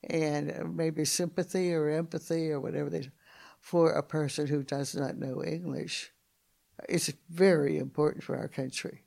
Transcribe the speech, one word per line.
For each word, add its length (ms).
and 720
maybe 300
sympathy 680
or 160
empathy 600
or 100
whatever 300
they, 200
for 320
a 100
person 460
who 160
does 320
not 220
know 260
English 680
is 260
very 480
important 460
for 140
our 100
country. 580